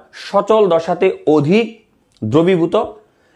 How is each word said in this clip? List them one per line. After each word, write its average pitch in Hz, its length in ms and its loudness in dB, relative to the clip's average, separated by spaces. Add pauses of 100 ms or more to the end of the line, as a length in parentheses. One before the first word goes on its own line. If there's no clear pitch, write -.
(120)
সচল 202 560 0
দশাতে 170 580 -2
অধিক 156 580 0 (400)
দ্রবীভূত 165 520 0 (600)